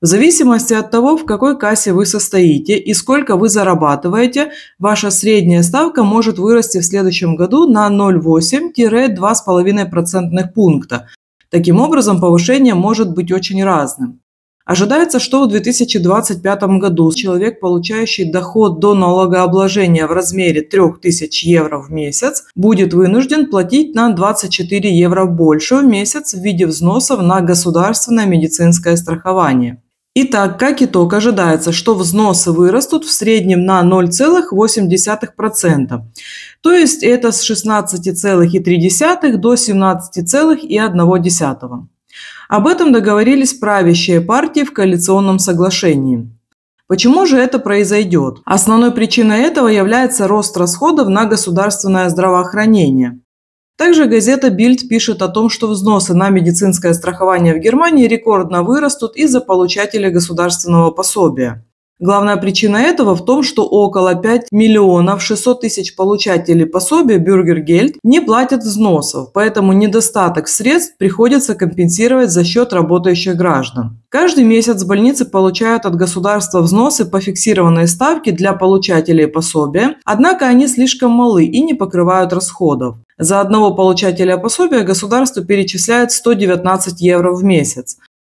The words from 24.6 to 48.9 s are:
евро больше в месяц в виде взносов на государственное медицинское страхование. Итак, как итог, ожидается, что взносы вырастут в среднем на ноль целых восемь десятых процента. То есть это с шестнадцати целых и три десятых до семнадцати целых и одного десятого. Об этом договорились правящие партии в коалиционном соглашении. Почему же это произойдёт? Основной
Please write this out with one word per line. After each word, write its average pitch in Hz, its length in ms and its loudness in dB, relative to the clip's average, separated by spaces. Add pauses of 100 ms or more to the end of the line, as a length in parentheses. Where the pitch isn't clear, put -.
евро 180 280 2
больше 170 540 0
в 285 60 2
месяц 226 480 0
в 185 80 -8
виде 185 240 -2
взносов 180 580 0
на 180 180 2
государственное 180 840 0
медицинское 170 720 2
страхование. 165 840 -2 (320)
Итак, 214 460 -2
как 277 200 -2
итог, 175 320 2
ожидается, 185 600 0
что 208 240 0
взносы 185 560 0
вырастут 220 520 0
в - 60 -12
среднем 185 540 0
на 185 180 2
ноль 180 280 2
целых 320 420 0
восемь 202 360 0
десятых 202 460 -2
процента. 143 720 -2 (540)
То 311 100 2
есть 349 320 2
это 240 300 2
с - 100 -4
шестнадцати 202 720 -4
целых 180 420 0
и 190 60 0
три 170 200 0
десятых 269 600 0
до 240 160 2
семнадцати 190 680 -2
целых 294 380 0
и - 160 -4
одного 180 380 2
десятого. 135 720 -4 (600)
Об 208 180 0
этом 330 260 2
договорились 233 640 2
правящие 175 640 2
партии 277 440 -2
в - 100 -8
коалиционном 190 640 0
соглашении. 165 920 -2 (580)
Почему 247 380 2
же 277 140 2
это 254 200 0
произойдёт? 196 840 0
Основной 226 480 2